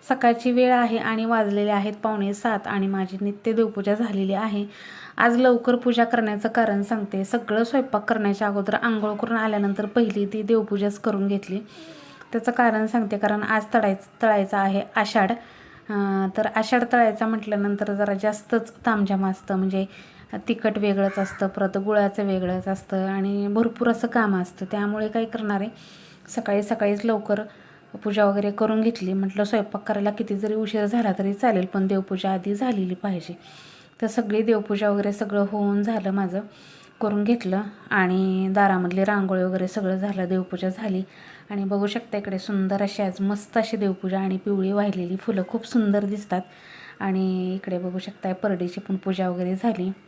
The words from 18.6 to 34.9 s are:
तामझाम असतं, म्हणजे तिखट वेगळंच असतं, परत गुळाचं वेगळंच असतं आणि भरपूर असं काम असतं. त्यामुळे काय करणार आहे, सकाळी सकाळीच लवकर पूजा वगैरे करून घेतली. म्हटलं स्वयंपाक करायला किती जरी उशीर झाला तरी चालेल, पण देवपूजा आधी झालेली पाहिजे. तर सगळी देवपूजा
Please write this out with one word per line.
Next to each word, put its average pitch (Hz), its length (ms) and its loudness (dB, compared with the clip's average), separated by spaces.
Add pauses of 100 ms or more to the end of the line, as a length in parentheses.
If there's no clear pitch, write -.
तामझाम 196 400 2
असतं, 190 300 -2
म्हणजे 190 300 0 (600)
तिखट 214 300 0
वेगळंच 196 400 2
असतं, 196 280 -2
परत 190 320 -2
गुळाचं 202 460 2
वेगळंच 185 440 -2
असतं 190 380 -2
आणि 196 420 -2
भरपूर 226 400 0
असं 233 200 0
काम 214 280 2
असतं. 180 340 -4
त्यामुळे 208 380 -2
काय 226 160 -2
करणार 214 360 -2
आहे, 220 100 -4 (580)
सकाळी 208 340 0
सकाळीच 208 420 0
लवकर 214 360 0 (640)
पूजा 208 200 2
वगैरे 202 260 2
करून 220 300 2
घेतली. 220 320 0
म्हटलं 196 320 0
स्वयंपाक 208 440 -2
करायला 202 220 0
किती 208 260 -4
जरी 214 180 -2
उशीर 208 320 0
झाला 220 260 2
तरी 196 220 0
चालेल, 202 300 2
पण 190 220 0
देवपूजा 190 460 0
आधी 190 220 -2
झालेली 202 400 -2
पाहिजे. 180 440 -6 (640)
तर 226 40 0
सगळी 214 360 0
देवपूजा 214 480 2